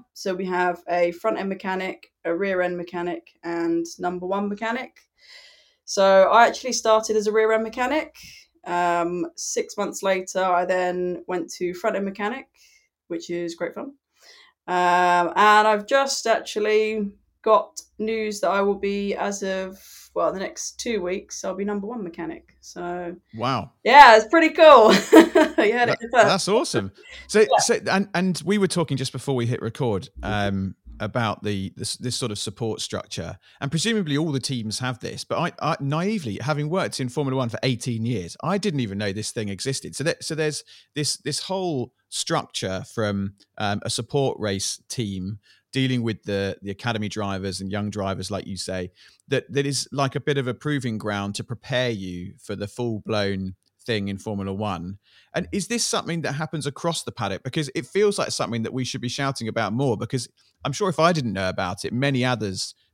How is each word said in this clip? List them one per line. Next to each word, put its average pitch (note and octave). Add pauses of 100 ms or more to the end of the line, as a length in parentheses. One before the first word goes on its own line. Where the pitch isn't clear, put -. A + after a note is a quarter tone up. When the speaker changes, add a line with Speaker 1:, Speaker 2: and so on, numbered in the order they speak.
(120)
Speaker 1:
So F#3+
we F#3
have F3+
a F3
front -
end G3
mechanic, F#3+ (140)
a E3+
rear F#3
end F3
mechanic, F3 (160)
and E3+ (140)
number F3+
one G3+
mechanic. A3+ (880)
So F#3+
I A3+
actually -
started A3
as G#3
a G#3+
rear A3
end A3
mechanic. B3+ (520)
Um, F3
six -
months G3+
later, F#3+
I F3+
then F3+
went F3+
to F3
front F#3+
end G3
mechanic, G#3 (600)
which E3+
is E3+
great -
fun. C#4 (760)
Um, F3+
and G#3+
I've G#3
just C4+
actually G#3+ (320)
got - (180)
news G#3+
that F3
I G3
will G3
be, G3+
as G3+
of, F#3+ (320)
well, E3+
the F#3
next -
two A3+
weeks, F#3
I'll F#3+
be G3+
number G3+
one A#3
mechanic. E3
So F3 (180)
Speaker 2:
Wow. A#2+ (100)
Speaker 1:
yeah, A#3+
it's A3+
pretty D#4+
cool. C#4+
<laughs> - (500)
You A3+
heard A#3
Speaker 2:
That, -
Speaker 1:
it A#3
first. A#3+
Speaker 2:
that's F3
awesome. D#3 (340)
So, G#3
Speaker 1:
Yeah. G#3 (120)
Speaker 2:
so, - (100)
and, G3
and F3+
we G3+
were F#3+
talking D#3
just C3
before C3+
we A#2+
hit B2
record, A2+ (140)
um, G2+ (240)
about G#2+
the, G2
this, -
this B2
sort A#2+
of G2+
support A2
structure, - (240)
and C3+
presumably E3
all D#3+
the C3+
teams A2+
have B2+
this. -
But - (220)
I, D#3
I -
naively, D#3
having D3
worked E3
in B2+
Formula C3+
One B2+
for -
eighteen A#2+
years, G2+
I F#3
didn't F3
even G2
know G#2
this G#2
thing G#2+
existed. -
So C3+
that, -
so D#3
there's D3+ (320)
this, C#3+
this -
whole F3 (160)
structure - (100)
from, G2+ (240)
um, G2+
a G#2+
support C3+
race G2
team G2+ (320)
dealing B2+
with A2
the, G2
the G2
academy G#2+
drivers G2
and F#2+
young G#2
drivers, F#2+
like G2
you F#2+
say, F#2 (340)
that, -
that C#3
is C#3
like C3
a C3+
bit C#3+
of B2+
a B2
proving B2+
ground G2+
to -
prepare B2
you F#2+
for -
the G2+
full A#2
blown G2 (300)
thing G2+
in G2
Formula G2
One. G2 (360)
And E3
is G3
this A#3
something E3+
that C#3
happens D3+
across D#3+
the -
paddock? G2
Because D3
it E3
feels G3+
like -
something A2+
that A2
we B2+
should -
be B2
shouting C3+
about G#2
more, B2
because A#2+ (360)
I'm C#3+
sure G3+
if D#3
I E3+
didn't B2+
know G#2+
about F#2
it, -
many B2+
others A2 (200)